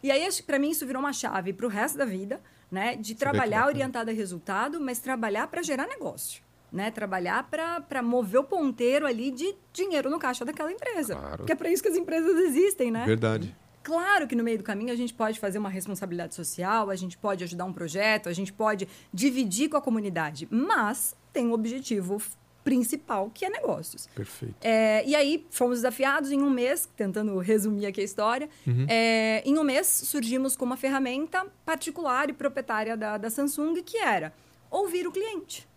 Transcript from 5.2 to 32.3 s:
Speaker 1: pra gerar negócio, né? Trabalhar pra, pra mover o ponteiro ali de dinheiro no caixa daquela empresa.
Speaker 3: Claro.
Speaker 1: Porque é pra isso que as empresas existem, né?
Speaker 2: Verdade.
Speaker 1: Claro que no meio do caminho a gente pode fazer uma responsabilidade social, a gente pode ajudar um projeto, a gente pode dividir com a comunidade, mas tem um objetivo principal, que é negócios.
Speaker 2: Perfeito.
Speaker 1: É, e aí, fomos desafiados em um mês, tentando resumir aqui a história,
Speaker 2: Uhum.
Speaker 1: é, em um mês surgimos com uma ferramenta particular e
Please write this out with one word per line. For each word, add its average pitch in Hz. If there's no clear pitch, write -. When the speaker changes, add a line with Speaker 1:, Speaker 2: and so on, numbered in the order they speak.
Speaker 1:
pra 339
gerar 294
negócio, 415
né? 202
Trabalhar 190
pra, 330
pra 277
mover 240
o 277
ponteiro 277
ali 247
de 349
dinheiro 339
no 302
caixa 247
daquela 302
empresa. 381
Speaker 3:
Claro. 71
Speaker 1:
Porque -
é 294
pra 339
isso 359
que 440
as 330
empresas 330
existem, 330
né? 226
Speaker 2:
Verdade. 113
Speaker 1:
Claro 339
que 247
no 233
meio 226
do -
caminho 220
a 240
gente 240
pode 220
fazer 202
uma 208
responsabilidade 185
social, 196
a 196
gente 180
pode 190
ajudar 175
um 185
projeto, 196
a 175
gente 190
pode 214
dividir 247
com 302
a -
comunidade, 170
mas 254
tem 240
um 233
objetivo 220
principal, 233
que -
é -
negócios. 403
Speaker 2:
Perfeito. -
Speaker 1:
É, 220
e 277
aí, 302
fomos 247
desafiados 269
em 277
um 285
mês, 254
tentando 202
resumir 208
aqui 196
a -
história, 226
Speaker 2:
Uhum. 127
Speaker 1:
é, 226
em 277
um 311
mês 285
surgimos 262
com 254
uma 254
ferramenta 269
particular 302
e 302